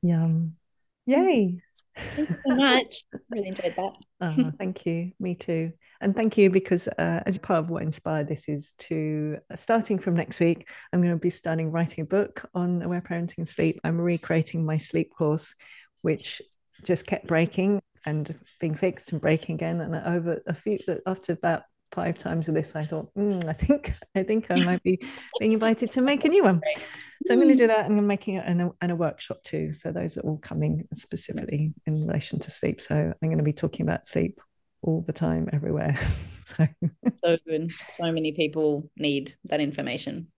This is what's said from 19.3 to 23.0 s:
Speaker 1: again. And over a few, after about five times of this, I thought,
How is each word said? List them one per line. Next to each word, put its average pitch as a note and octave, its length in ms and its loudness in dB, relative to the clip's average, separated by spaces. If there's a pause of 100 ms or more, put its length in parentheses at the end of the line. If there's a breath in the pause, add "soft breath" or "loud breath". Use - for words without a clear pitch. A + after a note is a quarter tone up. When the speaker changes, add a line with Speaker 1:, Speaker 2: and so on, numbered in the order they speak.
Speaker 1:
again. E3 260 -4
And D#3+ 140 -4
over E3+ 520 -2
a E3+ 80 -2
few, G#3 240 -2 (260)
after F#3+ 280 -4
about E3 300 0 (280)
five E3+ 260 -2
times D#3+ 300 -4
of D#3+ 80 0
this, D#3+ 200 -2
I D3+ 100 -4
thought, D#3 300 -8